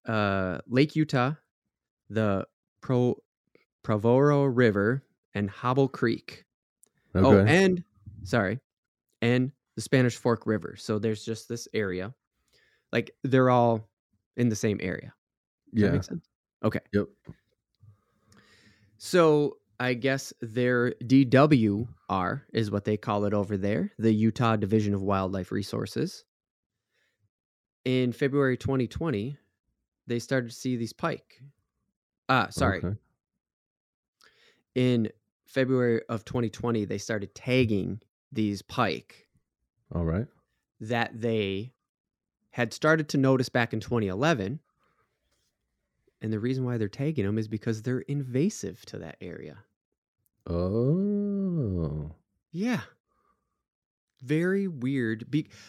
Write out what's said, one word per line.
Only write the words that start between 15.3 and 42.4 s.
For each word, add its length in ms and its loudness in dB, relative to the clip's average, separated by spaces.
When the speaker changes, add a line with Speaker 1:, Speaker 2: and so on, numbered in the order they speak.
Speaker 1:
Does 100 2
Speaker 2:
Yeah. 60 4
Speaker 1:
that 60 2
make 100 0
sense? 240 -12
Okay. 160 -2
Speaker 2:
Yep. 140 2
Speaker 1:
So 600 4
I 160 0
guess 460 -2
their 520 0
D 180 8
W 640 6
R 440 -2
is 180 -2
what 140 -2
they 120 0
call 300 -2
it 80 0
over 220 -2
there, 420 -2
the 140 4
Utah 440 2
Division 380 0
of 80 -2
Wildlife 500 -2
Resources. 720 -6
In 280 0
February 460 0
twenty 280 -2
twenty, 520 -6
they 120 -4
started 320 -4
to 60 -18
see 200 -4
these 160 -6
pike. 480 -10
Uh, 220 4
sorry. 280 0
Speaker 2:
Okay. 180 -4
Speaker 1:
In 360 2
February 640 0
of 160 -6
twenty 260 -4
twenty, 340 -2
they 140 -6
started 360 -6
tagging 640 0
these 300 -2
pike 640 -6
Speaker 2:
All 100 -2
right. 220 0
Speaker 1:
that 400 -4
they 520 -2